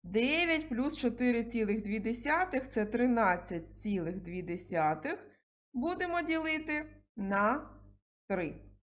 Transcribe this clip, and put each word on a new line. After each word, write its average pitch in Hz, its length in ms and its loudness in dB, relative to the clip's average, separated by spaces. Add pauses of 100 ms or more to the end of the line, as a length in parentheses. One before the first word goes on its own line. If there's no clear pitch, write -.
Дев'ять 311 640 2
плюс 262 280 -2
чотири 240 480 2
цілих 220 380 0
дві 214 180 -2
десятих — 277 720 0
це 214 160 0
тринадцять 214 880 2
цілих 185 440 -2
дві 175 220 -8
десятих. 170 840 -2 (460)
Будемо 339 500 0
ділити 311 800 -2 (140)
на 202 640 0 (500)
три. 180 320 -2 (240)